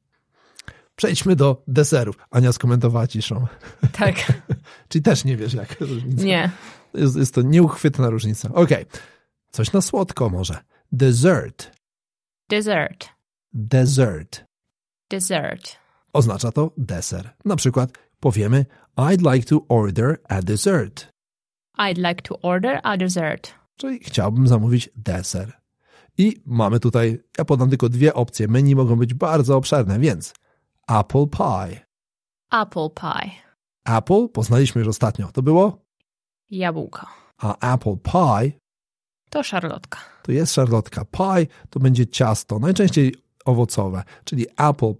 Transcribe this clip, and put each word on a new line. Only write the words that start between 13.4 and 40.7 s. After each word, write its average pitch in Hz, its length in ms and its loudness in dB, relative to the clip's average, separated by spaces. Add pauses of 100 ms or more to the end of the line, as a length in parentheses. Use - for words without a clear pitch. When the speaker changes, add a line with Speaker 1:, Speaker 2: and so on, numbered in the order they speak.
Speaker 1:
Dessert. 123 920 0 (640)
Speaker 2:
Dessert. - 680 -6 (360)
Speaker 1:
Oznacza 113 400 0
to 156 240 -2
deser. 92 540 -8 (140)
Na 104 120 0
przykład 127 340 0 (300)
powiemy, 117 460 2 (300)
„I'd 165 380 2
like 123 120 0
to - 220 2
order 113 600 0
a 95 140 -2
dessert”. 107 720 -2 (640)
Speaker 2:
I'd 190 200 -2 (100)
like 175 140 -4
to - 200 -12
order 185 400 -2
a 208 140 -2
dessert. 180 580 -4 (220)
Speaker 1:
Czyli 262 220 -10
chciałbym 113 480 0
zamówić 120 500 2
deser. 92 560 -8 (680)
I 208 280 2
mamy 117 340 0
tutaj, 117 420 0 (160)
ja 123 60 -2
podam 127 240 2
tylko 127 200 2
dwie 131 260 2
opcje. 110 340 -2
Menu 135 280 4
mogą 120 200 2
być 123 180 0
bardzo 143 420 2
obszerne, 123 420 0
więc 120 360 -2 (680)
apple 143 260 0 (120)
pie. 95 420 -4 (840)
Speaker 2:
Apple 170 260 -6 (120)
pie. - 300 -6 (640)
Speaker 1:
Apple 202 360 2
poznaliśmy 120 480 2
już 110 80 0
ostatnio. 104 440 -4
To 135 100 -4
było? 175 420 2 (680)
Speaker 2:
Jabłko. 175 560 -8 (320)
Speaker 1:
A 120 360 -2
apple 110 280 -2
pie 139 500 2 (800)
Speaker 2:
To 294 120 -4
szarlotka. - 560 -8 (240)
Speaker 1:
to - 100 -4
jest 151 220 0
szarlotka. 117 500 0